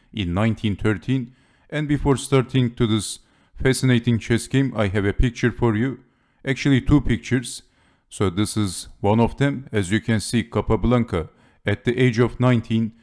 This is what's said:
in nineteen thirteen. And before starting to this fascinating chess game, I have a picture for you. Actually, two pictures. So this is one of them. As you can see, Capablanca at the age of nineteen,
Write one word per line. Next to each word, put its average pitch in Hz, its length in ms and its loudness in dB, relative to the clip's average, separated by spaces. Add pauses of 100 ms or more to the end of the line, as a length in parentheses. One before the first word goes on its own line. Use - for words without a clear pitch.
(140)
in 87 220 -4
nineteen 107 400 0
thirteen. 117 600 -4 (360)
And 151 160 -4
before 143 300 2
starting 127 580 0
to 123 100 2
this 107 340 -2 (360)
fascinating 123 640 2
chess 110 280 -2
game, 135 300 0
I 107 100 0
have 98 180 0
a 101 60 2
picture 120 400 0
for 113 240 0
you. 123 260 -4 (440)
Actually, 135 360 2
two 147 200 4
pictures. 123 640 -2 (460)
So 98 200 0
this 98 260 -2
is 101 340 -4 (120)
one 104 180 2
of 113 180 2
them. 139 340 -2
As 101 180 -2
you 104 120 0
can 113 180 0
see, 110 240 -2
Capablanca 110 840 0 (360)
at 101 180 -2
the 120 140 -2
age 127 220 2
of 120 200 0
nineteen, 113 640 0